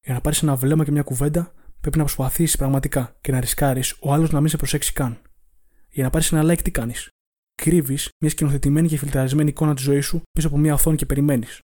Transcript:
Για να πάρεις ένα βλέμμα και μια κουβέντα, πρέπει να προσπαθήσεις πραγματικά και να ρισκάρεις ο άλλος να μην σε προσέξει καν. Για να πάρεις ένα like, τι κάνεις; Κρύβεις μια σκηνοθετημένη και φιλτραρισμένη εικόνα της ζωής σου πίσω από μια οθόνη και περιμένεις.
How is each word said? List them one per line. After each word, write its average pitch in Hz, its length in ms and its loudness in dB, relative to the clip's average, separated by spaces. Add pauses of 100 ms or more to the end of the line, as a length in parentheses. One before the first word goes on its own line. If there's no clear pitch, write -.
Για 127 100 -4
να 120 60 -4
πάρεις 151 220 -2
ένα 143 140 2
βλέμμα 147 280 0
και 147 60 -2
μια 147 120 2
κουβέντα, 151 520 -2 (260)
πρέπει 147 160 -2
να 156 80 2
προσπαθήσεις 139 520 -2
πραγματικά 135 640 -2
και 135 120 -4
να 127 80 0
ρισκάρεις 127 600 2
ο 139 120 0
άλλος 156 180 4
να 147 100 4
μην 156 80 4
σε 151 80 0
προσέξει - 360 -2
καν. 123 300 -2 (680)
Για 135 140 -2
να 131 60 0
πάρεις 160 220 2
ένα 160 200 4
like, 170 100 0
τι - 80 0
κάνεις; 120 380 -6 (540)
Κρύβεις 147 460 0 (100)
μια 151 120 0
σκηνοθετημένη 147 580 0
και 156 80 -2
φιλτραρισμένη 139 520 0
εικόνα 151 260 0
της 131 100 -6
ζωής 143 220 0
σου - 240 -4
πίσω 156 160 -2
από 143 120 0
μια 151 160 2
οθόνη 151 220 2
και 151 100 -2
περιμένεις. 139 640 -2